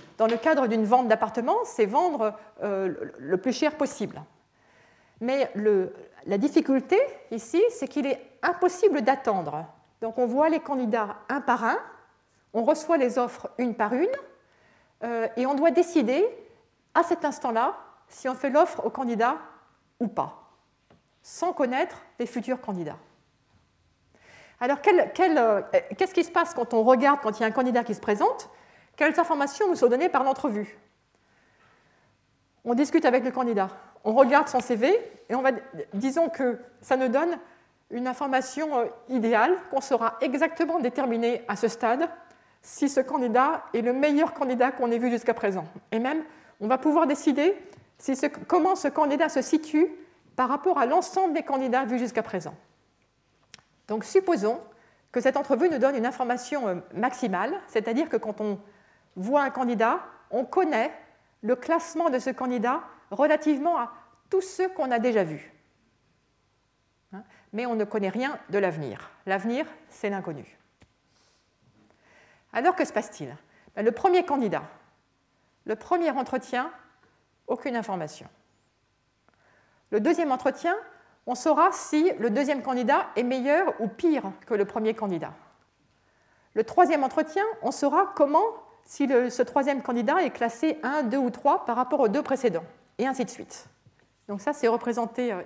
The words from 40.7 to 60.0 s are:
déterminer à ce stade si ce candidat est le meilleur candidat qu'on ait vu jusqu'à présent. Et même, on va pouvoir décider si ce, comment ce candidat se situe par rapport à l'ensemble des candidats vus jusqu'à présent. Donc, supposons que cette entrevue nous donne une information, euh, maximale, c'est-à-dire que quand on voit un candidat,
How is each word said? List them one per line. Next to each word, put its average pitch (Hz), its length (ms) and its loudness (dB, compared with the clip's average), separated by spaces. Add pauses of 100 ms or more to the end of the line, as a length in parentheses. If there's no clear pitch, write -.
déterminer 240 680 0
à 202 80 -4
ce 226 120 0
stade 254 420 0 (500)
si - 300 -2
ce 269 100 2
candidat 254 720 0
est 240 80 0
le 240 140 0
meilleur 294 400 2
candidat 254 380 0
qu'on 254 180 -2
ait 233 80 0
vu 240 120 0
jusqu'à 233 220 0
présent. 190 320 -2 (260)
Et 220 80 -2
même, 285 240 -2 (380)
on 208 80 -4
va 254 80 4
pouvoir 311 300 4
décider 294 500 2 (400)
si - 180 -4
ce, 262 120 -2
comment 330 500 2
ce 339 120 -2
candidat 302 420 2
se 285 100 0
situe 311 500 2 (460)
par 254 140 0
rapport 285 280 0
à 269 60 4
l'ensemble 311 480 0
des 311 100 -2
candidats 262 440 0
vus 240 120 -2
jusqu'à 226 240 -2
présent. 185 320 -8 (1300)
Donc, 214 160 -4
supposons 262 560 2 (500)
que 247 100 0
cette 262 160 2
entrevue 277 320 2
nous 311 100 0
donne 269 180 2
une 226 100 0
information, 247 640 -4
euh, 185 80 -2 (180)
maximale, 226 600 -2 (120)
c'est-à-dire 226 420 -2
que - 80 -2
quand 214 240 -6
on 208 200 -4 (560)
voit 247 260 0
un 269 80 -2
candidat, 240 480 0 (320)